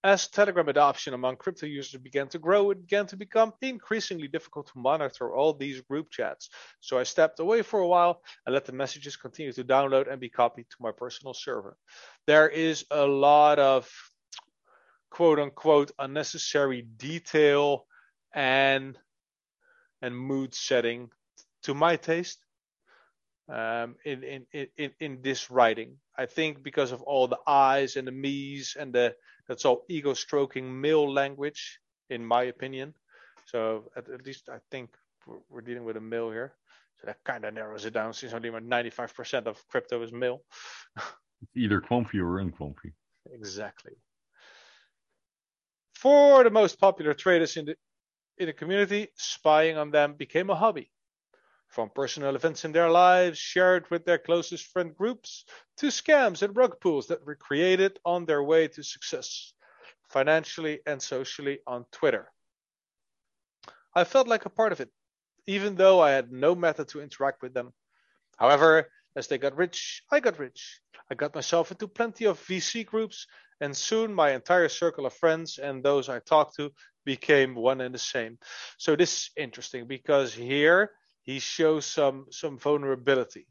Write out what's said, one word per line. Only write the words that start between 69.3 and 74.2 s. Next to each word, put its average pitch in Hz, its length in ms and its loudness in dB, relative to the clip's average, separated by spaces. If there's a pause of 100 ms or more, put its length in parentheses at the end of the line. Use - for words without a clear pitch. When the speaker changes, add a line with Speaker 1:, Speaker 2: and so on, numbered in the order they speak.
Speaker 1:
got 139 180 -4
rich, - 460 -6 (100)
I 294 80 4
got 208 180 -2
rich. - 420 -14 (300)
I 131 60 -6
got - 180 -6
myself 165 380 -2
into 202 160 -12
plenty 233 380 -4
of 185 200 0
V 185 140 -4
C 220 240 -6
groups, - 420 -6 (340)
and 143 160 -6
soon 220 380 -2
my 156 160 4